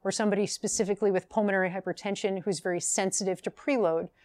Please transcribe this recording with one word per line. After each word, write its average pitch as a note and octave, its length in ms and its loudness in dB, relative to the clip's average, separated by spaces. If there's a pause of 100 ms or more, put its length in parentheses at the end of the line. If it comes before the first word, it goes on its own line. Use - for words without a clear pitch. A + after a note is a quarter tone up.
or G3 80 0
somebody G#3 360 2
specifically G3+ 640 0
with F#3 180 0
pulmonary G3 400 2
hypertension F#3+ 720 -4
who's G3 160 -2
very F3 200 -2
sensitive F#3+ 640 -2
to - 100 -4
preload, F3+ 580 0 (160)